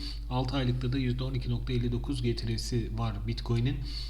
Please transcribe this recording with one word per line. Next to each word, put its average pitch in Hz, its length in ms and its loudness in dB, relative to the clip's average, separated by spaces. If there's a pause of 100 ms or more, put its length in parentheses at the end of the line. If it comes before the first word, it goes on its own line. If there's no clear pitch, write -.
(300)
altı 127 280 0
aylıkta 123 360 2
da 135 40 2
yüzde 127 260 2
on 131 100 -2
iki 123 160 0
nokta 120 240 0
elli 120 180 2
dokuz 120 300 0
getirisi 113 760 0
var 107 300 0
Bitcoin'in. 117 480 0 (340)